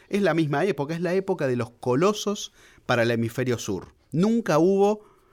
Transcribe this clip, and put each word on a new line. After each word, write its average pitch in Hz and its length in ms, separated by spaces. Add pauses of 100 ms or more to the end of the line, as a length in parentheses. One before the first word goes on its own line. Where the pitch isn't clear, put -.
es 202 120
la 165 140
misma 151 280
época, 156 300
es 170 80
la 175 140
época 190 320
de 127 100
los 117 140
colosos 196 800 (320)
para 120 180
el 117 80
hemisferio 117 460
sur. 98 300 (240)
Nunca 196 480
hubo, 196 440 (300)